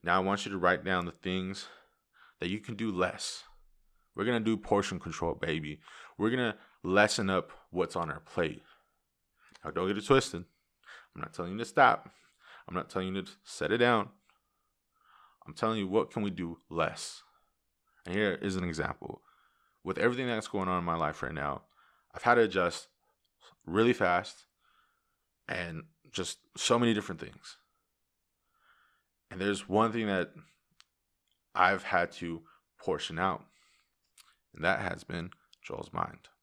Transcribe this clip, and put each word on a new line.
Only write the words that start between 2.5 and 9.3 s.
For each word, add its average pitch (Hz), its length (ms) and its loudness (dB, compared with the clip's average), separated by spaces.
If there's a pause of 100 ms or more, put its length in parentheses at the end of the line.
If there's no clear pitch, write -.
can 113 140 -10
do 107 160 -2
less. - 540 -2 (720)
We're 101 100 -2
gonna 117 160 2
do 110 160 2
portion 98 420 0
control, 85 360 -4
baby. 78 460 -4 (360)
We're 107 140 0
gonna 120 260 -2 (260)
lessen 98 460 4
up 92 220 0 (200)
what's 85 260 -2
on 82 140 -2
our 71 100 -8
plate. - 420 -4 (1000)